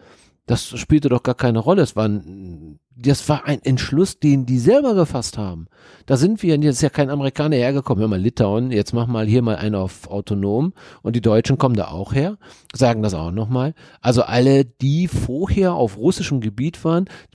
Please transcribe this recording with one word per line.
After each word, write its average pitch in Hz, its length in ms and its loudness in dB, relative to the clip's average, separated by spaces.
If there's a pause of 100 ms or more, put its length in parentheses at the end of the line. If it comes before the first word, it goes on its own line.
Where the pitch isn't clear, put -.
(480)
Das 120 200 -2
spielte 139 420 0
doch 123 140 0
gar 127 100 0
keine 117 240 0
Rolle. 160 240 2
Es - 140 0
war 110 120 0
ein, 87 680 -8 (180)
das 131 340 0
war 151 180 0
ein 143 160 -4
Entschluss, 139 560 0
den 139 260 2
die 127 140 0
selber 240 340 4
gefasst 143 460 -2
haben. 87 260 -8 (400)
Da 135 120 2
sind 196 260 2
wir, 160 120 2
jetzt 147 200 2
ist - 80 -2
ja 143 60 2
kein 139 200 0
Amerikaner 147 460 -2
hergekommen, 127 460 0
„Hör 110 80 0
mal, 95 100 0
Litauen, 113 500 0
jetzt 104 240 -2
mach 117 140 0
mal 113 180 -2
hier 117 160 4
mal 113 140 0
einen 107 180 -4
auf 95 340 -6
autonom“, 101 640 -2 (280)
und 113 140 -4
die 117 60 0
Deutschen 117 360 2
kommen 127 180 2
da 95 120 -2
auch - 260 -8
her, 175 240 -2 (380)
sagen 117 260 2
das 101 140 -2
auch 80 160 -6
nochmal. 127 420 -4 (280)
Also 120 200 2
alle, 135 440 4
die 143 420 -2
vorher 175 640 -2
auf 120 240 -2
russischem 139 440 0
Gebiet 110 440 -6
waren, 170 200 2 (300)